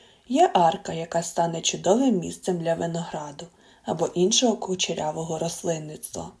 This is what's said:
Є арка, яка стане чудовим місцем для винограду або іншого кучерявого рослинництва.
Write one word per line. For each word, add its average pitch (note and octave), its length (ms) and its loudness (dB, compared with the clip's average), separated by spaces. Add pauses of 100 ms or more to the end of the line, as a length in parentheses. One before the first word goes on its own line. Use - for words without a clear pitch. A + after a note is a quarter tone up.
(300)
Є D#4+ 240 6
арка, F3 400 2
яка E3 300 -4
стане E3+ 380 -2
чудовим F#3+ 580 4
місцем F3 380 -4
для E3 160 0
винограду E3 720 -6 (400)
або D#3+ 220 0
іншого G#3+ 480 4
кучерявого E3 840 -4
рослинництва. E3 1040 -6